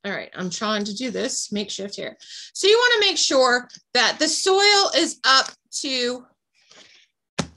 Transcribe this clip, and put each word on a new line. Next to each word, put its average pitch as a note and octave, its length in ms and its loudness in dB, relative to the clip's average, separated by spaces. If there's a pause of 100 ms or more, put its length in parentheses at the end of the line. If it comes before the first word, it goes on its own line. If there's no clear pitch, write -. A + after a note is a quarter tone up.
all G3 80 -8
right, C#3 220 -10
I'm F3+ 140 -8
trying G#3 360 -4
to G#3 100 -8
do B3 160 -8
this G3+ 420 -6
makeshift G3 440 -8
here. C#3 200 -10 (380)
So - 120 -2
you A4 120 6
wanna A#4+ 280 4
make F4+ 120 0
sure B3 500 2 (240)
that A3+ 260 0
the D#4 100 0
soil G4 680 4
is D#4+ 280 -2
up C4 260 4 (300)
to, B3 440 -4 (1300)